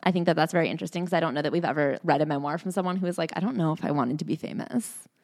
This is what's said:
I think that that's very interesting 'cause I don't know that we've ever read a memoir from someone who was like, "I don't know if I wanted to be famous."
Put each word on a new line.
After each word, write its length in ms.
I 80
think 140
that 100
that's 160
very 180
interesting 360
'cause 80
I 80
don't 120
know 80
that 120
we've 100
ever 400
read 180
a 40
memoir 320
from 140
someone 260
who 80
was 120
like, 160
"I 60
don't 160
know 160
if 140
I 60
wanted 280
to 60
be 100
famous." 720